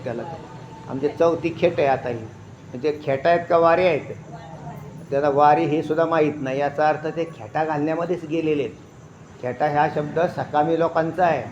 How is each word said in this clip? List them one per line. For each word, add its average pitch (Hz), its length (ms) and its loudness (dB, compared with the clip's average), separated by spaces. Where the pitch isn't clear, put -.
त्याला, 117 180 -6
"आमची 135 200 -2
चौथी 165 500 2
खेट 170 200 2
आहे 147 100 4
आता 131 200 0
ही." 117 100 -6
म्हणजे - 880 -8
खेटा 135 240 0
आहेत 170 120 6
का 170 80 6
वारी 165 280 6
आहेत? 151 280 0
त्याला 143 180 0
वारी 147 360 6
हे 151 180 0
सुद्धा 160 220 0
माहीत 156 320 2
नाही, 135 240 -4
याचा 143 280 2
अर्थ 151 180 0
ते 160 180 -4
खेटा 117 280 -4
घालण्यामध्येच 160 600 -2
गेलेले 156 380 0
आहेत. 107 120 -6
खेटा 147 380 0
हा 156 140 4
शब्द 151 260 -2
सकामी 156 580 0
लोकांचा 165 480 0
आहे. 147 260 2